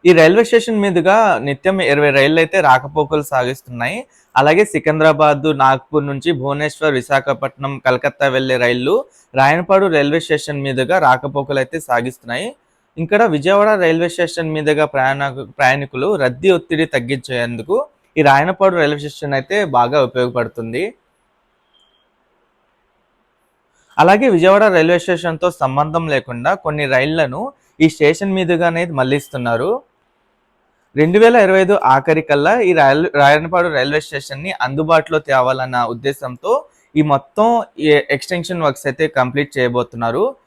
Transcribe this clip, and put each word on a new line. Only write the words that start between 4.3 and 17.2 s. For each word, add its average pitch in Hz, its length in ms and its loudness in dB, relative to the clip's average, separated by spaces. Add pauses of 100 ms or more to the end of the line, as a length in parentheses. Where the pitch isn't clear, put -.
అలాగే 156 300 4
సికింద్రాబాద్, 156 840 2 (100)
నాగ్పూర్ 135 480 0
నుంచి 139 260 -6
భువనేశ్వర్, 143 640 -4
విశాఖపట్నం, 135 880 -4
కలకత్తా 139 480 -2
వెళ్లే 131 300 -2
రైళ్లు 123 360 0 (400)
రాయనపాడు 170 540 2
రైల్వే 151 320 0
స్టేషన్ 147 420 -4
మీదుగా 135 380 0
రాకపోకలు 135 600 0
అయితే 131 200 -4
సాగిస్తున్నాయి. 123 680 -6 (500)
ఇక్కడ 202 260 0
విజయవాడ 196 540 2
రైల్వే 170 320 0
స్టేషన్ 170 440 -4
మీదుగా 151 320 0
ప్రయాణ-, 135 640 -4
ప్రయాణికులు 139 640 -2
రద్దీ 139 360 0
ఒత్తిడి 165 340 -2
తగ్గించేందుకు 120 920 -6 (400)